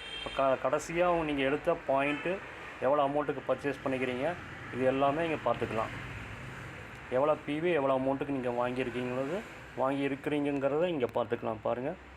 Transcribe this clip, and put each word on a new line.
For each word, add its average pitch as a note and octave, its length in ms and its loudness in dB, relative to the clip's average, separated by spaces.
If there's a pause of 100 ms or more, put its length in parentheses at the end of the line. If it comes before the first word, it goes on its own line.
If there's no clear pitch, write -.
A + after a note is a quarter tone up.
(160)
இப்போ C3+ 400 2
க-, C3 120 0
கடைசியா E3+ 540 2
நீங்க D3 200 0
எடுத்த D3 340 2 (120)
பாயிண்ட்டு, C#3+ 500 2 (420)
எவ்வளோ C#3 260 4
அமௌண்ட்டுக்கு C#3+ 420 0
பர்ச்சேஸ் C3 360 0
பண்ணிக்கிறீங்க, C3 500 0 (400)
இது B2+ 100 0
எல்லாமே C#3 440 4
இங்க C#3 240 2
பார்த்துக்கலாம். A2 380 -2 (1200)
எவ்வளோ C#3+ 240 4 (120)
பி D3 140 -2
வி, F3 120 2
எவ்வளோ C3+ 260 4
அமௌண்ட்டுக்கு C3+ 300 0
நீங்க B2+ 220 0
வாங்கியிருக்கீங்கிறது, B2 920 -2 (380)
வாங்கியிருக்கிறீங்கிறத C#3 1040 0
இங்க D#3 220 0
பார்த்துக்கலாம். A#2 560 -2
பாருங்க, B2 320 -2 (220)